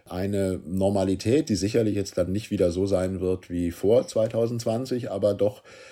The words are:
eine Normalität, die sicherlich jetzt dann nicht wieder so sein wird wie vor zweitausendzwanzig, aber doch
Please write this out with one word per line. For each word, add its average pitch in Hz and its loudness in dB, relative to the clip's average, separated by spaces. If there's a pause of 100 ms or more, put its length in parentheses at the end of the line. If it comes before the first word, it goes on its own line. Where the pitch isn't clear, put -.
eine 95 -2
Normalität, 98 0
die 107 2
sicherlich 107 0
jetzt 98 -4
dann 90 2
nicht 104 -4
wieder 92 4
so 92 0
sein 92 0
wird 92 -2
wie 87 -2
vor 110 2
zweitausendzwanzig, 117 -2
aber 101 2
doch 101 -2 (280)